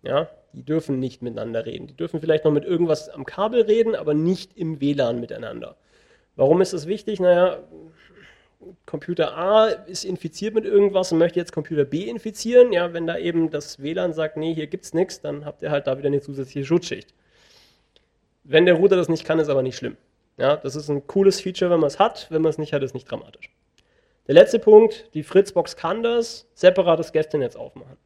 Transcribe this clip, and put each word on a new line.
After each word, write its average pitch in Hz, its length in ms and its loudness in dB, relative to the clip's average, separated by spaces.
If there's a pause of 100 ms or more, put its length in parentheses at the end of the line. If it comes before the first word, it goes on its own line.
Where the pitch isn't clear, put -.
Ja, 143 260 -4 (240)
die 131 100 -20
dürfen 143 380 -4
nicht 127 220 -8
miteinander 113 440 -8
reden. - 220 -14
Die - 80 -20
dürfen 165 240 -8
vielleicht 156 240 0
noch 151 80 2
mit 147 120 0
irgendwas 165 440 -2
am - 180 -14
Kabel 220 360 0
reden, 220 340 2
aber 151 180 -2
nicht 165 420 -2
im 160 240 -8
W 143 120 0
lan 123 260 -2
miteinander. 113 560 -12 (640)
Warum 147 240 4
ist 185 120 0
das 156 140 -8
wichtig? 214 320 -6
Naja, 180 400 2 (1300)
Computer 160 500 -6
A 208 300 4
ist 190 380 -8
infiziert 190 500 -8
mit 214 100 0
irgendwas 196 460 2
und 165 80 0
möchte 170 220 2
jetzt 170 120 -12
Computer 147 320 -2
B 151 180 -6
infizieren. 233 680 4
Ja, 175 200 -2
wenn 165 160 -6
da 170 100 -6
eben 165 320 0
das 147 320 -10
W 151 100 -6
lan 180 200 -4
sagt, 156 240 -6
"Nee, 160 180 -4
hier 156 140 -6
gibt's - 260 -12
nix", 185 260 -2
dann 147 240 -10
habt 147 180 -14
ihr 151 100 -4
halt 143 160 -2
da 135 100 -2
wieder 143 80 -6
eine 143 140 0
zusätzliche 139 440 -10
Schutzschicht. 156 480 -4 (1300)
Wenn 156 220 4
der 175 80 6
Router 185 200 4
das 175 140 0
nicht 165 160 -2
kann, 160 160 0
ist 147 80 0
aber 135 140 0
nicht 127 140 -6
schlimm. 120 200 -10 (400)
Ja, 135 200 0
das 139 200 -10
ist 147 120 -10
ein 143 200 -6
cooles 196 320 2
Feature, 180 320 -2
wenn 165 80 4
man's 143 180 0
hat. - 320 0
Wenn 160 120 0
man's 156 160 0
nicht 151 140 -6
hat, 139 120 -2
ist 123 100 -10
nicht - 160 -14
dramatisch. - 400 -14 (760)
Der 135 60 0
letzte 220 260 8
Punkt, 214 540 6
die 156 100 -8
Fritzbox 185 520 0
kann 208 280 -4
das, 233 500 -4
separates 175 560 2
Gästenetz 151 460 -4
aufmachen. 135 500 -18